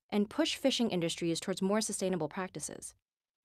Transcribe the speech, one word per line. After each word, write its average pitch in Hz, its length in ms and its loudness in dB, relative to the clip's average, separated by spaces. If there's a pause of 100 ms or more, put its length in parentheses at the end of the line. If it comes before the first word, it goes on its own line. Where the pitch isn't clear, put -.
and 208 220 2
push - 260 0
fishing 247 320 2
industries 165 520 0
towards 185 200 -4
more 202 220 2
sustainable 185 460 0
practices. - 680 -8 (500)